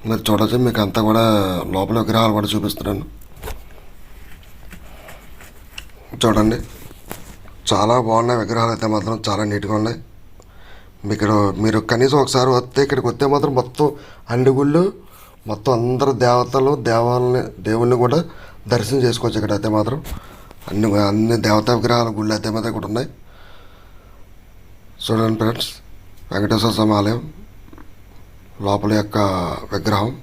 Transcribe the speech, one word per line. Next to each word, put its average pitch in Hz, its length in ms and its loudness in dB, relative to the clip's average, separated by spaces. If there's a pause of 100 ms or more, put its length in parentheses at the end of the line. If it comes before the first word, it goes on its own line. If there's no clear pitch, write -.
మీరు 110 200 0
చూడొచ్చు, 107 280 4 (100)
మీకు 113 180 2
అంతా 98 240 0
కూడా 113 160 4 (500)
లోపల 98 300 0
విగ్రహాలు 110 340 2
కూడా 104 160 -2
చూపిస్తున్నాను. 101 500 -4 (3250)
చూడండి, 110 360 4 (1120)
చాలా 104 220 4 (140)
బాగున్నాయి 117 360 2
విగ్రహాలు 113 320 0
అయితే 113 200 -2
మాత్రం, 113 180 -2 (140)
చాలా 104 240 0
నీట్‌గా 101 280 -2
ఉన్నాయి. 113 180 -2 (1040)
మీకు 104 140 -2
ఇక్కడ 107 140 2 (320)
మీరు 110 140 2 (140)
కనీసం 131 320 4
ఒకసారి 131 320 2
వస్తే, 123 300 0
ఇక్కడికి 127 240 -2
వస్తే 127 160 0 (100)
మాత్రం 143 240 0
మొత్తం 147 260 0 (480)
అన్ని 127 240 4
గుళ్ళు, 147 260 4 (680)
మొత్తం 127 280 0
అందరు 127 340 2 (140)
దేవతలు, 127 480 4 (160)
దేవాలని, 123 520 2 (260)
దేవుళ్ళని 120 360 2
కూడా 131 160 4 (540)
దర్శనం 120 320 0
చేసుకోవచ్చు. 110 340 0
ఇక్కడ 104 180 0
అయితే 110 200 -2
మాత్రం 117 200 0 (720)
అన్ని, 107 180 2 (220)
అన్ని 110 340 2
దేవతా 107 320 4
విగ్రహాల 120 400 2
గుళ్ళు 107 180 -2
అయితే 107 200 -4
మాత్రం 113 180 -4
ఇక్కడ 107 180 -6
ఉన్నాయి. 123 180 -4 (2000)
చూడండి 110 360 0
ఫ్రెండ్స్, 113 300 -2 (600)
వెంకటేశ్వర 104 460 0
స్వామి 107 220 4
ఆలయం 107 220 0 (1500)
లోపల 101 320 2
యొక్క 104 200 -2 (540)
విగ్రహం. 104 380 0 (120)